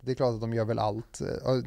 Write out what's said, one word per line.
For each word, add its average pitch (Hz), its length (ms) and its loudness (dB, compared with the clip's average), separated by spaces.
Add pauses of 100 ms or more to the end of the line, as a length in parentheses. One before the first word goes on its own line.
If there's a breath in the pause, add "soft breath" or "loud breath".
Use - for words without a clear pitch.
det 123 100 -4
är 131 40 0
klart 123 200 2
att 110 60 -4
de 113 140 -2
gör 113 100 2
väl 110 140 0
allt. 107 420 -2
Eh, - 340 0 (120)